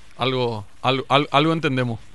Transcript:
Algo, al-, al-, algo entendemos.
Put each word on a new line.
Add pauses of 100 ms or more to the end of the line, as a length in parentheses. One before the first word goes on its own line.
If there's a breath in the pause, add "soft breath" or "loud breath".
(180)
Algo, (180)
al-,
al-,
algo
entendemos. (140)